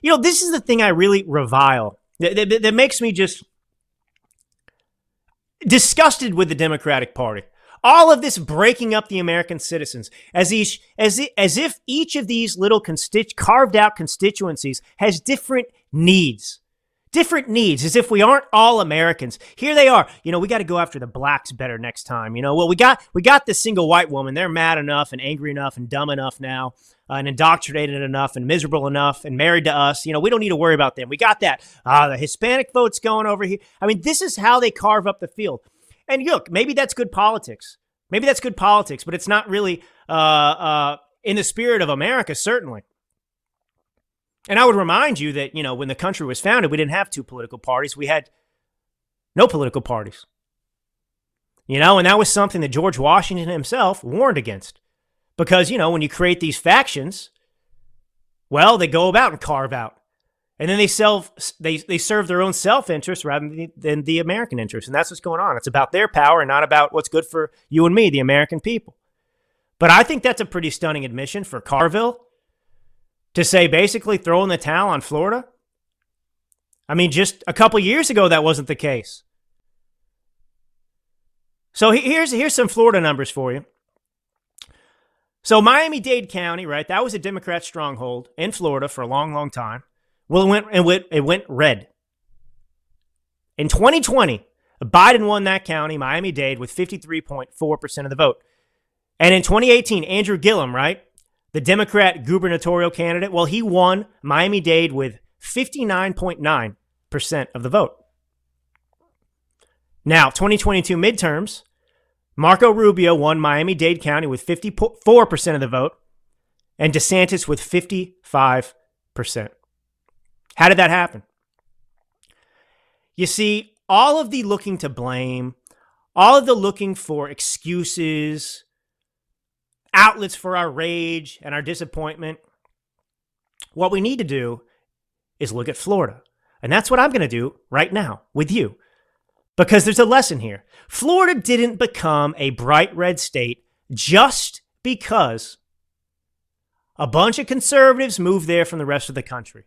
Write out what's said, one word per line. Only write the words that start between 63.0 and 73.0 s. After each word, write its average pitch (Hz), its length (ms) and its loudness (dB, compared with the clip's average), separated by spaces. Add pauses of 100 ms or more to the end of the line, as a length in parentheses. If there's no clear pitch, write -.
rather 147 220 -6
than 156 100 -14
the, 165 200 -12
than 151 260 -4
the 160 160 -2
American 175 400 -6
interest. 110 280 -10
And 131 60 -14
that's 160 160 -2
what's 175 120 -20
going 170 200 -6
on. 190 160 -2
It's 117 100 -10
about 135 240 -2
their 202 160 0
power 156 340 4
and 139 60 -2
not 143 160 2
about 147 300 2
what's 156 160 -4
good 160 160 -2
for 156 260 -6 (180)
you 160 160 4
and 170 100 2
me, 214 140 4
the 139 100 -2
American 143 400 0
people. 226 360 -8 (840)
But 165 100 4
I 185 140 8
think 262 180 -2
that's 247 200 0
a 202 40 -4
pretty 165 240 -6
stunning 151 360 -6
admission 135 380 -10
for 123 180 -12
Carville 175 580 -2 (1120)